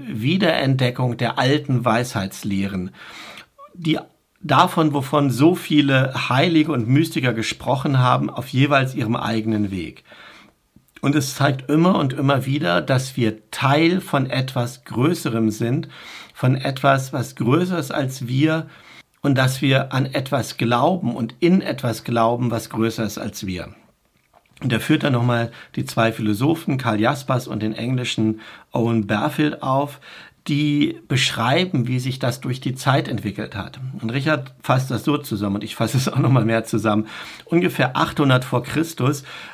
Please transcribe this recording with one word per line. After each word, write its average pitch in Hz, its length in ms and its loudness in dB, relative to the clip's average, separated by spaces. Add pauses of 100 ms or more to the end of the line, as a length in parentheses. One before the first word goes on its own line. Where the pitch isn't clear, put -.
(200)
Wiederentdeckung 131 960 0
der 117 220 -2
alten 135 460 0
Weisheitslehren, 98 1040 -2 (840)
die 165 260 -2 (400)
davon, 156 520 2
wovon 143 380 2
so 143 240 6
viele 139 720 2
Heilige 156 440 4
und 113 160 0
Mystiker 139 440 2
gesprochen 131 680 -2
haben, 127 280 2
auf - 200 -8
jeweils 135 480 2
ihrem 107 180 -2
eigenen 107 560 -2
Weg. 90 320 -8 (960)
Und 139 140 0
es 139 220 -2
zeigt 139 340 0
immer 165 260 4
und 139 160 0
immer 135 320 0
wieder, 170 380 0
dass - 340 0
wir 110 360 -2
Teil 160 480 2
von 135 280 -2
etwas 127 560 -4
Größerem 120 680 0
sind, 120 380 -2 (460)
von 131 220 2
etwas, 135 560 0
was - 240 -6
größer 170 420 2
ist - 140 -6
als 131 340 -4
wir, 156 400 0 (560)
und 139 160 2
dass 131 240 0
wir 135 300 2
an 131 140 0
etwas 135 500 -4
glauben 123 580 0
und 113 240 -6
in 180 220 6
etwas 127 420 -4
glauben, 117 480 0
was 113 180 -4
größer 113 360 -2
ist 104 140 -6
als 110 280 -8
wir. 92 280 -8 (880)
Und 123 100 0
er 113 80 0
führt 156 220 2
dann 139 120 2
nochmal 120 360 2 (240)
die 131 100 -4
zwei 113 280 2
Philosophen, 131 680 0
Karl 113 220 -2
Jaspers 131 480 0
und 117 120 -6
den 110 140 -2
englischen 117 680 -2 (320)
Owen 113 340 0
Barfield 147 560 -2
auf, 135 380 -2 (460)
die 147 640 0
beschreiben, 131 800 0
wie 127 100 0
sich 127 200 -4
das 123 220 -4
durch 131 200 -6
die 127 140 -4
Zeit - 340 0
entwickelt 107 480 -6
hat. - 240 -12 (200)
Und 113 100 -6
Richard 139 520 -2
fasst 131 280 2
das 117 140 -4
so 147 140 2
zusammen, 101 380 -2
und 107 80 -6
ich 110 100 -10
fasse 117 220 -2
es 131 120 0
auch - 100 -2
nochmal 131 260 4
mehr 113 200 2
zusammen. 107 440 0 (380)
Ungefähr 165 500 2
achthundert 135 480 2
vor 127 180 -2
Christus, 143 640 -2 (300)